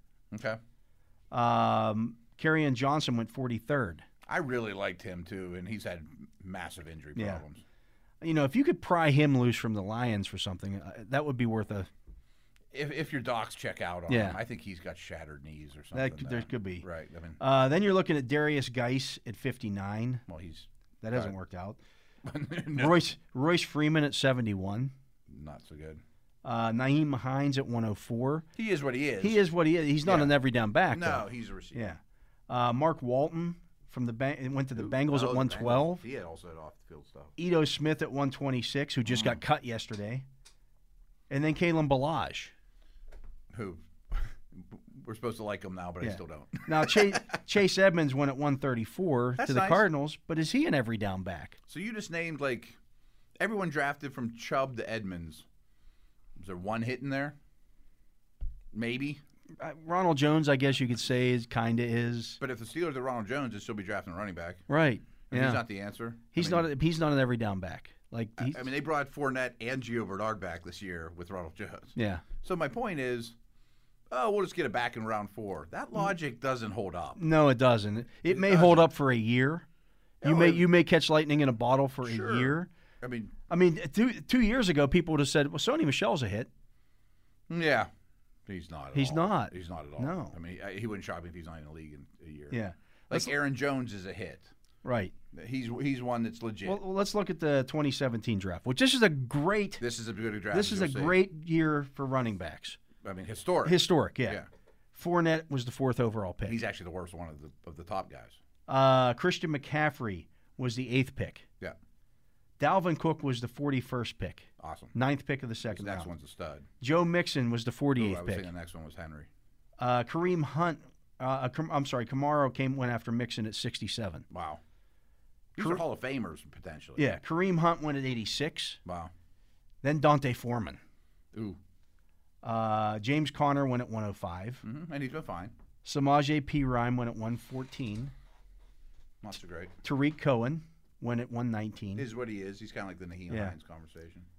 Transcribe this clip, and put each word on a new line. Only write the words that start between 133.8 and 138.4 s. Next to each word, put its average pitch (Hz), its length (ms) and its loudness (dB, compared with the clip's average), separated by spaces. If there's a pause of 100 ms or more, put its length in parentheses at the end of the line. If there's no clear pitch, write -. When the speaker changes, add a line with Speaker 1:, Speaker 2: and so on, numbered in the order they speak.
Speaker 2:
at 120 80 -8
one 110 140 -4
oh 104 100 -4
five. 95 520 -10
Speaker 1:
Mm-hmm. 151 280 -10
And 139 100 -6
he's 131 80 -6
been 151 120 -8
fine. 90 260 -10 (360)
Speaker 2:
Samaje 143 560 4
Perine 127 560 2
went 120 120 -2
at 117 60 -8
one 113 220 -2
fourteen. 127 760 -8 (1120)